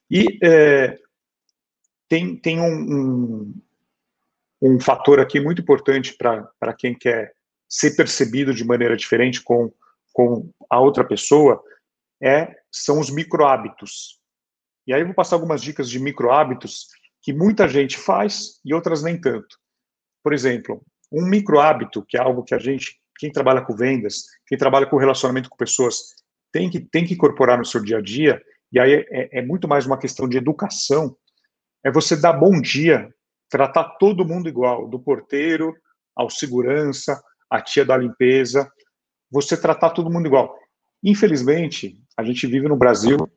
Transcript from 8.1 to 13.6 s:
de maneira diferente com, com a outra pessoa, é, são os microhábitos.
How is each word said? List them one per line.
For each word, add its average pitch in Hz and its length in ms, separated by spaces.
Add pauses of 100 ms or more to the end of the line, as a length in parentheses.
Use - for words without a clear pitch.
de 117 100
maneira 117 320
diferente 123 460
com, 120 320 (380)
com 120 400 (180)
a 120 100
outra 131 240
pessoa, 135 600 (580)
é, 143 340 (160)
são - 280
os 143 100
microhábitos. 139 1080 (680)